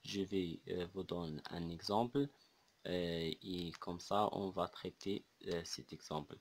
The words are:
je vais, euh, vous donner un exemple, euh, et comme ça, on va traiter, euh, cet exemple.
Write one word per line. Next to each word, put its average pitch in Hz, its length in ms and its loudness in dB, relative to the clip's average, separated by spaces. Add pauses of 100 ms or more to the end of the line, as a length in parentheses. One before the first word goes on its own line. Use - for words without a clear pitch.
je 98 180 0
vais, 95 460 2
euh, 90 260 0
vous 95 80 -2
donner 85 380 -2 (100)
un 85 180 -2
exemple, 117 600 2 (580)
euh, 85 460 2 (100)
et 87 380 -2
comme 87 200 -4
ça, 104 320 4
on 98 180 0
va 90 180 2
traiter, - 560 -4 (220)
euh, 87 180 0
cet - 280 -8
exemple. 76 480 -6